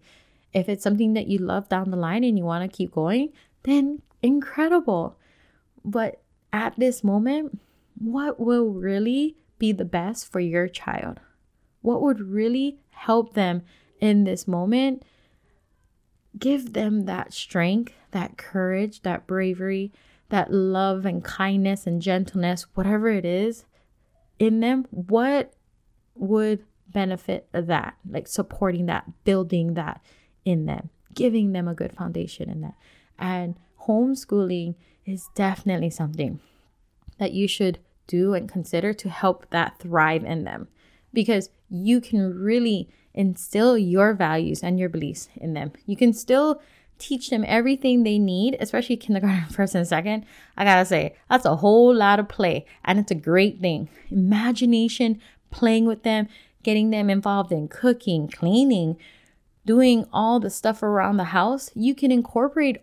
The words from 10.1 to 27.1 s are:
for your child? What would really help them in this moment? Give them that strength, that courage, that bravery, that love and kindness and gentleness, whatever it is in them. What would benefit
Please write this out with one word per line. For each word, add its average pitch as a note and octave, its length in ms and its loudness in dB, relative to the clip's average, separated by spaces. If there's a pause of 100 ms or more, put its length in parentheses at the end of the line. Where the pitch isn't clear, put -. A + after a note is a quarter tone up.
for F#3 80 -4
your F3 280 0
child? - 520 -10 (640)
What A#3+ 200 0
would C4+ 180 2
really A#3 600 -2 (120)
help A3+ 420 0
them F3+ 300 0 (360)
in G#3 240 4
this F#3 240 -2
moment? A#3+ 560 0 (1300)
Give B3+ 360 -2
them G#3+ 320 0
that F#3 280 -8
strength, F#3+ 600 -2 (180)
that - 260 -6
courage, F#3+ 640 -4
that F3 260 -6
bravery, F#3+ 640 -4 (380)
that G3+ 220 0
love F#3+ 540 0
and F3+ 180 -4
kindness G3 640 -2
and E3+ 140 -2
gentleness, F3+ 640 -2 (120)
whatever G#3+ 340 0
it F#3+ 160 0
is G3+ 400 -2 (760)
in A3 200 4
them. B3 320 2
What A3+ 600 0 (600)
would G#3+ 480 0 (240)
benefit F#3 640 -4